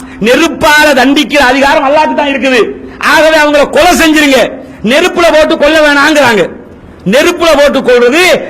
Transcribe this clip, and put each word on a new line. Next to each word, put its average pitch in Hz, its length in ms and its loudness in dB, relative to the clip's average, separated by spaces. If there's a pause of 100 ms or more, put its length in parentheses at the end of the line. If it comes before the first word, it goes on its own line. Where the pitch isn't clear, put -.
(200)
நெருப்பால 302 760 0
தண்டிக்கிற 277 440 0
அதிகாரம் 277 520 0
அல்லாஹ்க்கு 302 240 0
தான் 294 140 -4
இருக்குது. 262 440 -2 (280)
ஆகவே 311 380 0
அவங்கள 294 320 0
கொலை 311 280 2
செஞ்சிருங்க, 294 540 0 (320)
நெருப்புல 330 500 0
போட்டு 311 240 0
கொல்ல 311 220 0
வேணாங்கிறாங்க." 285 680 0 (560)
நெருப்புல 320 520 0
போட்டு 277 240 2
கொல்றது 254 680 2